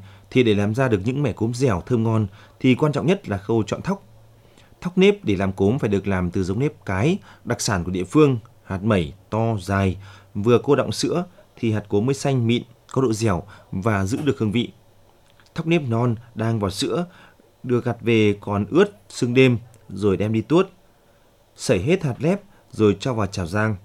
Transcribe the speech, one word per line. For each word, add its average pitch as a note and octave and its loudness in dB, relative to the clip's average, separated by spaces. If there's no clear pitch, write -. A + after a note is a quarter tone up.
thì C3 4
để G#2+ 4
làm G#2 -2
ra C3 0
được G#2 0
những C3 -2
mẻ A#2 -2
cốm A#2 -4
dẻo, A#2+ 0
thơm A2+ 0
ngon A2 0
thì B2+ 4
quan D3+ 0
trọng B2+ -4
nhất G3 0
là G2+ -4
khâu A2+ 0
chọn - -6
thóc. F#3+ -6
Thóc F3+ -6
nếp G3+ 4
để G2+ 0
làm F#2+ 0
cốm G2+ 2
phải A#2 -2
được G2 0
làm F2+ -2
từ F#2+ -2
giống F#2+ -4
nếp D3 -4
cái, A#2+ 0
đặc A#2+ -4
sản F#2 -2
của F2+ -8
địa F#2 -2
phương, C#3 4
hạt F#2+ -8
mẩy, F#2 0
to, A2+ -2
dài, F#2+ 0
vừa G#2+ 4
cô C#3 2
đọng A#2 -2
sữa D3+ -2
thì A2+ -2
hạt G#2+ -2
cốm G#2 0
mới C3+ 0
xanh C3 0
mịn, A#2 2
có C3+ 0
độ A2+ 2
dẻo G#2 0
và G2 0
giữ G#2 -2
được C3+ 0
hương G#2+ 0
vị. A#2 0
Thóc D#3+ -6
nếp E3 2
non A#2 0
đang A2+ -2
vào G2 -2
sữa, C#3+ -4
được B2 0
gặt A#2+ -4
về G#2+ 2
còn G2+ -2
ướt, F3+ 4
sưng A#2+ -4
đêm B2+ 6
rồi G2 0
đem G#2+ -2
đi A2 0
tuốt, F3 2
sẩy G#2+ 0
hết D3 0
hạt C#3 -2
lép F3 0
rồi G#2 4
cho C3 -4
vào G#2+ -2
chảo F2+ -6
rang. G#2+ -2